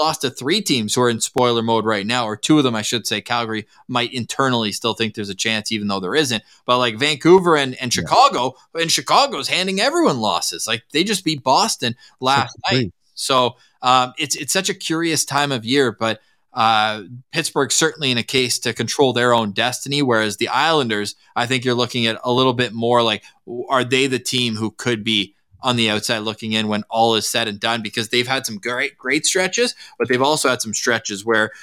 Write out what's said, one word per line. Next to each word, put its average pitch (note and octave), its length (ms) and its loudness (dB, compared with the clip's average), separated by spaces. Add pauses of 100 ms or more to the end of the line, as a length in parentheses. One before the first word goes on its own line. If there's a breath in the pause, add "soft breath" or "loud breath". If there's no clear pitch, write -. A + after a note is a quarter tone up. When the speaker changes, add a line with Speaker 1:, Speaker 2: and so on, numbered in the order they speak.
Speaker 1:
lost D#3 220 0
to B2+ 80 -2
three D#3 300 -2
teams A#2+ 320 -2
who B2 100 2
are B2 60 4
in A2+ 120 0
spoiler A#2+ 420 0
mode A2+ 220 0
right G#2+ 200 0
now, A#2+ 220 0
or G#2+ 100 -6
two D#3 220 2
of C#3+ 60 4
them, B2 100 2
I G#2+ 80 -2
should A2 240 -4
say. A2 140 -2
Calgary A2+ 480 -4 (180 soft breath)
might A#2+ 260 -2
internally A#2 600 0
still A2 220 -2
think A2 200 -4
there's G2+ 140 -8
a G2 60 -8
chance, A2 360 -2
even G#2 160 -2
though G2 140 -2
there F#2 160 -2
isn't. B2 260 0 (240 soft breath)
But, B2+ 120 4
like, A#2 200 0
Vancouver D#3 580 4
and, C3+ 200 0
and B2 180 -4
Speaker 2:
Yeah. F3+ 80 -2
Speaker 1:
Chicago, E3+ 520 2 (200 soft breath)
and E3 160 -2
Chicago's E3 560 0
handing F#3 340 -2
everyone C4+ 380 2
losses. F2+ 480 -2
Like, A#2 160 -2 (100)
they D#3+ 120 2
just G3+ 200 -4
beat D#3 200 -4
Boston C3+ 500 0 (240 soft breath)
last C3 340 0
Speaker 2:
Six - 160 -20
three. C3 180 0
Speaker 1:
night. F2 80 -12 (200)
So, B2+ 420 0 (240 soft breath)
um, B2+ 380 2
it's, D3 160 -2
it's C#3+ 180 -6
such F#3+ 180 0
a F#3 40 -2
curious E3 500 -2
time C#3+ 280 0
of A#2 120 -4
year, B2+ 280 2
but, A2+ 280 -2 (320)
uh, A2 520 2 (260)
Pittsburgh D3+ 400 -2
certainly D#3 400 0
in A#2+ 80 2
a A2 60 -2
case B2+ 340 0
to A#2 140 -4
control B2+ 400 0
their B2 200 4
own A2 200 2
destiny, B2+ 500 -2
whereas A2 360 0
the A2 100 -2
Islanders, B2 680 0 (220 soft breath)
I A#2 100 0
think B2+ 180 -2
you're B2 100 2
looking A#2 320 0
at A2 180 -2
a B2 80 0
little B2+ 220 4
bit A#2 180 -2
more A#2 320 2
like, A2 180 0 (240 soft breath)
w-, A#2+ 220 -10
are C3+ 160 2
they C3 240 2
the C3 100 -2
team A#2+ 380 -2
who G#2+ 160 -4
could A#2 320 -4
be G#2 320 -2 (280)
on B2 120 0
the A2+ 120 2
outside G#2+ 300 -2
looking A2 360 -6
in A2 120 0
when G#2+ 240 -2
all A2+ 240 2
is G#2+ 140 0
said A#2 180 -2
and G#2 140 -8
done? A#2 220 -2
Because G#2+ 260 -6
they've A#2+ 180 0
had C3 180 -4
some A2 140 -8
great, B2 400 -6
great C#3 260 -4
stretches, F#3 520 -2 (200 loud breath)
but A#2 120 -4
they've B2 120 2
also C#3+ 280 2
had B2 120 0
some G#2+ 140 -8
stretches A2 500 -4
where A2 280 0 (100)